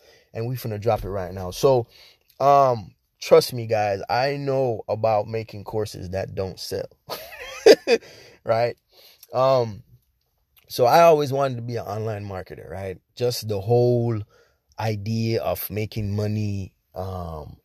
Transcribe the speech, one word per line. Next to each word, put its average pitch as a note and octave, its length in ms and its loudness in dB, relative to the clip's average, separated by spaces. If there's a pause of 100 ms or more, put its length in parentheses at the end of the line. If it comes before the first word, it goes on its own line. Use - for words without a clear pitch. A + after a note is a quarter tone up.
(340)
And A#2 140 -6
we B2+ 80 -6
finna G#2+ 240 -8
drop G#2+ 240 0
it G2 40 -8
right F#2 240 -8
now. F#2 200 -8
So, B2+ 340 2 (540)
um, C3+ 560 4 (240)
trust - 340 4
me, A#2 120 -6
guys, G#2 440 0
I C3+ 260 0
know C3+ 520 -2
about A2 400 0
making A2 360 -8
courses G2 460 -6
that G2 240 -6
don't F#2+ 240 -6
sell, - 320 -8 (760)
<laughs> - 800 2
right? A#2 320 0 (560)
Um, B2 500 2 (840)
so B2+ 180 2
I D3 160 8
always D3 300 6
wanted C3+ 240 0
to A#2 60 -8
be A#2+ 140 -6
an G2 100 -8
online G#2+ 400 -6
marketer, F2 420 -12
right? F#2 300 -8 (160)
Just B2 340 -2
the G#2 120 -2
whole A#2+ 640 2 (560)
idea A2 640 -2
of F2 280 -4
making G2+ 440 -4
money, G#2 580 -4 (220)
um, F2 720 -10